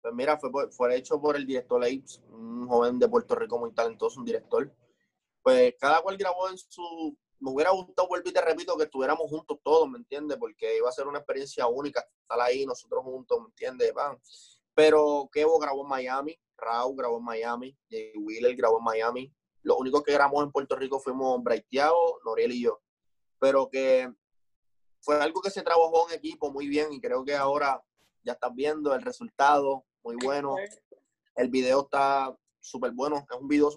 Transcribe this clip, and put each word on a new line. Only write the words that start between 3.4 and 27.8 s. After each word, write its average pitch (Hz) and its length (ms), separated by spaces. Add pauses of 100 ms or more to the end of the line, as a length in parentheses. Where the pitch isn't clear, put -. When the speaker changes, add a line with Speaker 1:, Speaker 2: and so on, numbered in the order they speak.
Speaker 1:
muy 117 160
talentoso, 117 460
un 120 40
director. 139 480 (720)
Pues 127 380
cada 151 220
cual 190 160
grabó 185 320
en 185 80
su... 165 580 (220)
Me 135 120
hubiera 147 200
gustado, 185 380
vuelvo 180 200
y 180 40
te 180 100
repito, 165 340
que 151 80
estuviéramos 147 460
juntos 151 320
todos, 151 260
¿me 127 80
entiendes? 139 420
Porque 113 380
iba 113 100
a 123 60
ser 135 140
una 143 120
experiencia 135 480
única 127 400 (160)
estar 117 180
ahí, 131 260
nosotros 131 360
juntos, 127 380
¿me 113 60
entiendes? 127 480
Pan. 131 240 (560)
Pero 151 580
Kevo 156 260
grabó 139 240
en 139 60
Miami, 135 500 (200)
Raúl 120 360
grabó 123 240
en 117 60
Miami, 120 500 (160)
Jay 110 260
Wheeler 113 380
grabó 117 240
en 117 60
Miami. 117 500 (280)
Los - 160
únicos 131 240
que 143 100
grabamos 143 320
en 143 80
Puerto 139 240
Rico 135 240
fuimos 131 420
Bryce 117 280
Thiago, 165 540
Noriel 113 280
y 123 100
yo. 117 180 (580)
Pero 135 320
que 131 420 (880)
fue 147 220
algo 160 180
que 196 100
se 196 120
trabajó 165 480
en 165 60
equipo 151 360
muy 143 160
bien 147 240
y 135 80
creo 123 240
que 143 100
ahora 139 480 (400)